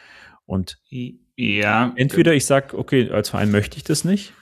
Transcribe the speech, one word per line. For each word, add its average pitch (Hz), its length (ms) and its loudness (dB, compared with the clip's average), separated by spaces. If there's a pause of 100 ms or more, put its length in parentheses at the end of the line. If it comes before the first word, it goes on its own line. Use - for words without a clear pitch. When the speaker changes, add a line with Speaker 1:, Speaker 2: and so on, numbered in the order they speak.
(440)
Speaker 1:
Und 92 340 -6 (120)
Speaker 2:
I-, 127 300 -12 (160)
ja. 110 600 0
Speaker 1:
entweder 160 380 2
ich 131 100 2
sag, 139 300 0
okay, 127 360 0
als 107 200 -2
Verein 104 200 0
möchte 101 260 0
ich 143 80 -16
das 151 200 -2
nicht. 196 380 -2